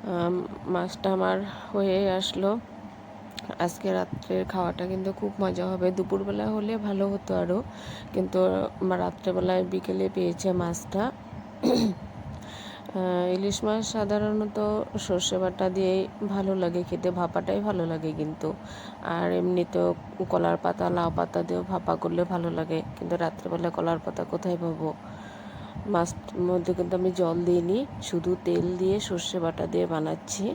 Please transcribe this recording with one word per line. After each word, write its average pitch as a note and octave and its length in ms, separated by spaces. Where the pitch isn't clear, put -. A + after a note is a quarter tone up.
আম, F3 320
মাছটা F3+ 460
আমার F#3 240
হয়ে G3 280
আসলো। F#3+ 380
আজকে F3 340
রাত্রের F#3 520
খাওয়াটা F3+ 420
কিন্তু F#3+ 260
খুব G3+ 260
মজা F#3 280
হবে। F#3 240
দুপুরবেলা G3 580
হলে G#3+ 280
ভালো G3+ 320
হতো G3 260
আরও, F3+ 240
কিন্তু F#3 280
মা F#3 160
রাত্রেবেলায়, F3+ 720
বিকেলে F#3+ 400
পেয়েছে F3+ 440
মাছটা। F3 500
আহ, F3+ 460
ইলিশ G3 300
মাছ G#3+ 180
সাধারণত G#3 680
সর্ষে F#3 400
বাটা F#3 320
দিয়েই F#3+ 320
ভালো G3 280
লাগে F3 280
খেতে, F3 280
ভাপাটাই F3+ 500
ভালো G3+ 240
লাগে D#3+ 280
কিন্তু। D#3 360
আর F3 280
এমনি F3+ 380
তো F3+ 100
কলার E3+ 280
পাতা, F3+ 320
লাউ F3 260
পাতা F3 280
দিয়েও F3 200
ভাপা F3+ 320
করলে E3+ 300
ভালো F3+ 260
লাগে, E3 280
কিন্তু E3+ 220
রাত্রেবেলা E3+ 540
কলার E3 300
পাতা F3+ 240
কোথায় F3 340
পাবো? D#3+ 320
মাছটার F3 560
মধ্যে F3+ 320
কিন্তু F3 240
আমি F#3 140
জল F3 340
দিইনি, F3 320
শুধু E3+ 300
তেল F3 220
দিয়ে F#3 220
সর্ষে F3+ 400
বাটা E3 280
দিয়ে F3 200
বানাচ্ছি। D#3+ 680